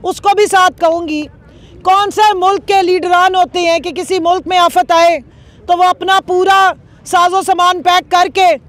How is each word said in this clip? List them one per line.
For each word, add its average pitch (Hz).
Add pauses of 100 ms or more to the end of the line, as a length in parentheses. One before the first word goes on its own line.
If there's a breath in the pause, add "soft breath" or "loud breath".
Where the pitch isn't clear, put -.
उसको 403
भी 415
साथ 370
कहूँगी, 330 (640 loud breath)
कौन 392
से 427
मुल्क 370
के 392
लीडरान 359
होते 359
हैं 339
कि 349
किसी 359
मुल्क 339
में 359
आफत 349
आए 339 (460 soft breath)
तो 359
वो 359
अपना 359
पूरा 381 (460 soft breath)
साजो 359
सामान 359
पैक 359
करके 359 (220)